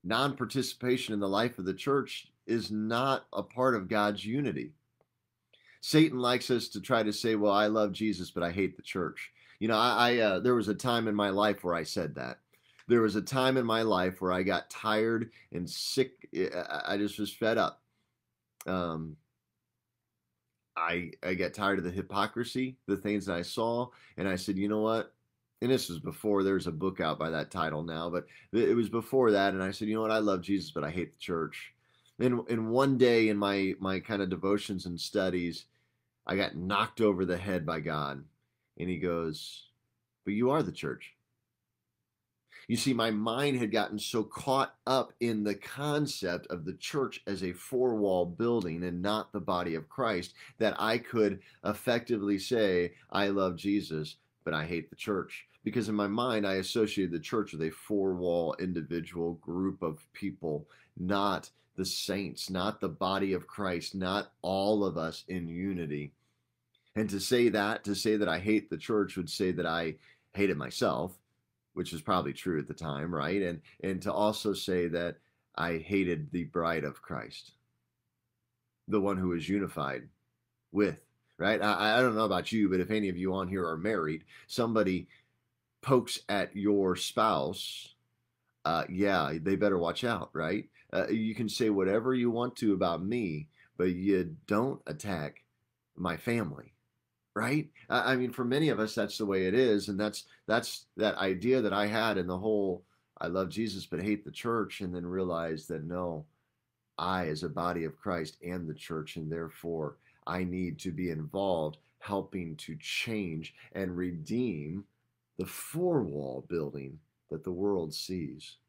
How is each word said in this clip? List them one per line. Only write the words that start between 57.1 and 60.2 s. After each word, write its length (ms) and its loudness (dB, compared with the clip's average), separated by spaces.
the 60 -4
church 340 -4
with 100 -6
a 80 0
four-wall 880 0
individual 760 -4
group 480 -4
of 320 -6
people, 520 -6